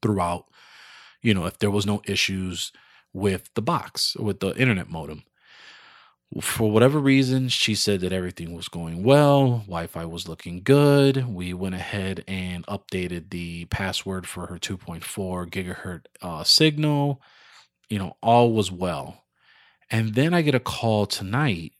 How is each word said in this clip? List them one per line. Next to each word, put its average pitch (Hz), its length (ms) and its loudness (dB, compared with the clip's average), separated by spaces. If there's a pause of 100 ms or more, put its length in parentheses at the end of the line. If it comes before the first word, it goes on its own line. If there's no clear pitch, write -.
throughout, 90 420 0 (760)
you 113 100 4
know, 90 120 0
if 90 120 -6
there 104 140 0
was 101 160 0
no 104 180 -2
issues 95 680 -4 (400)
with 95 440 -2
the 110 60 -2
box, - 560 -2
with 104 220 -4
the 95 160 -2
internet 110 340 0
modem. 80 340 -10 (1160)
For - 280 0
whatever 123 300 6
reason, 131 500 4
she - 260 0
said 101 260 0
that 90 120 -2
everything 87 400 -6
was 82 140 -12
going 85 360 -8
well. 135 640 6
Wi-Fi 87 400 -8
was 85 220 -10
looking 87 360 -12
good. 139 640 6
We 90 260 -6
went 92 220 -4
ahead 95 520 -6
and 92 400 -6
updated 90 640 -6
the 85 340 -8
password 95 600 -6
for 87 200 -12
her 87 100 -12
two 95 200 -8
point 87 260 -12
four 90 420 -6
gigahertz, 90 600 -10 (160)
uh, 165 220 -10
signal. 147 760 2 (680)
You 104 100 -2
know, 92 220 -6
all 120 320 6
was 101 180 0
well. 87 480 -6 (720)
And 110 240 0
then 151 180 4
I 175 80 4
get 147 140 2
a 123 40 4
call 107 460 0
tonight 98 760 -2